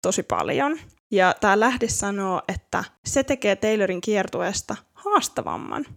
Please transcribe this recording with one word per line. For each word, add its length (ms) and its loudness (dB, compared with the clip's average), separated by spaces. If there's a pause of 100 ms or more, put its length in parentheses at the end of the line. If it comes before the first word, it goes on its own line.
tosi 200 0
paljon. 560 0 (320)
Ja 300 4
tää 200 4
lähde 280 2
sanoo, 600 -2
että 360 -4 (220)
se 180 0
tekee 320 2
Taylorin 440 0
kiertueesta 760 -2 (180)
haastavamman. 920 -2 (120)